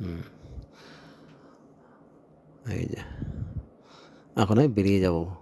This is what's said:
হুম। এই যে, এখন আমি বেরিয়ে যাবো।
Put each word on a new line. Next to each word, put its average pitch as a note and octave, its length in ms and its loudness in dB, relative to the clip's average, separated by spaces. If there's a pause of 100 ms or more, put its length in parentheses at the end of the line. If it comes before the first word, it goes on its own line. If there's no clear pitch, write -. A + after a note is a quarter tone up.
হুম। E2+ 220 -10 (2500)
এই - 160 -4
যে, - 100 -8 (1400)
এখন G#2+ 220 4
আমি D3 100 6
বেরিয়ে G2 320 4
যাবো। F2 420 2